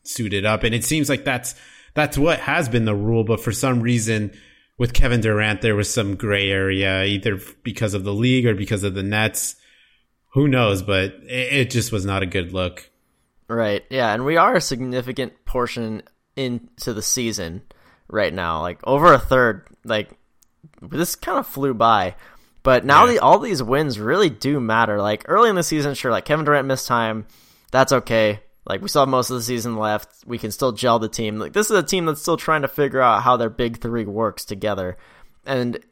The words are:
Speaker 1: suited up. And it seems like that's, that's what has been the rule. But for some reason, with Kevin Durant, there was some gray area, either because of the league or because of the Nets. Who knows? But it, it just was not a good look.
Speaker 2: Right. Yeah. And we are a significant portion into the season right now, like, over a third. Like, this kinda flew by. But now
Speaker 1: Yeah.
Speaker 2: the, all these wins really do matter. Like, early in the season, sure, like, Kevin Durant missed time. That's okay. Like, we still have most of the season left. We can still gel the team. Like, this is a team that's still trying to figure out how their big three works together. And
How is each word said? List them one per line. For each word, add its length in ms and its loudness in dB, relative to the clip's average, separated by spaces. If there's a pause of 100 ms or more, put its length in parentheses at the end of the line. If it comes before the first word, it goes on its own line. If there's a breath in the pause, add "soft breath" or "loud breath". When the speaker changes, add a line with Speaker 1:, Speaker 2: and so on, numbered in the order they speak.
Speaker 1:
suited 420 -4
up. 180 0
And 120 0
it 80 -2
seems 240 0
like 160 -2
that's, 320 -6 (380 loud breath)
that's 240 0
what 220 2
has 280 -2
been 180 0
the 100 0
rule. 280 2
But 160 0
for 140 -4
some 280 0
reason, 500 0 (460 soft breath)
with 160 0
Kevin 280 6
Durant, 400 0
there 140 2
was 180 0
some 220 -2
gray 340 0
area, 560 0
either 340 -2 (240)
because 300 -4
of 100 -4
the 100 -4
league 320 2
or 100 2
because 280 -4
of 100 -2
the 100 -6
Nets. 520 -2 (800 soft breath)
Who 160 4
knows? 320 2
But 320 -2 (100)
it, 300 -6
it 160 0
just 240 -2
was 120 -4
not 180 -2
a 20 -2
good 260 -4
look. 380 -6 (580)
Speaker 2:
Right. 420 -2
Yeah. 240 0
And 120 -4
we 100 0
are 200 4
a 40 4
significant 840 -6
portion 560 -4 (340)
into 560 -6
the 120 -6
season 580 -4 (480 soft breath)
right 240 0
now, 280 -4
like, 220 -8
over 300 6
a 60 6
third. 460 2 (200)
Like, 240 -4 (720)
this 340 -4
kinda 280 -4
flew 300 -4
by. 420 2 (480 soft breath)
But 200 4
now 220 8
Speaker 1:
Yeah. 80 2
Speaker 2:
the, 60 2
all 200 6
these 240 -4
wins 360 0
really 300 2
do 300 -2
matter. 420 2
Like, 280 -2
early 200 6
in 60 0
the 80 0
season, 300 -2
sure, 180 -2
like, 140 0
Kevin 180 0
Durant 240 2
missed 200 -2
time. 400 -2 (440 soft breath)
That's 220 4
okay. 480 2 (260)
Like, 140 -6
we 80 -8
still 140 4
have 60 2
most 200 0
of 80 -6
the 60 -6
season 340 -4
left. 320 -4 (160)
We 140 -8
can 120 -8
still 200 -2
gel 260 2
the 100 -2
team. 300 -6
Like, 160 -10
this 160 0
is 80 2
a 60 2
team 240 -2
that's 160 -4
still 140 0
trying 260 -2
to 40 -4
figure 320 -2
out 220 4
how 160 4
their 140 -2
big 280 -4
three 260 -4
works 380 -4
together. 540 -6 (480 soft breath)
And 320 -4 (140)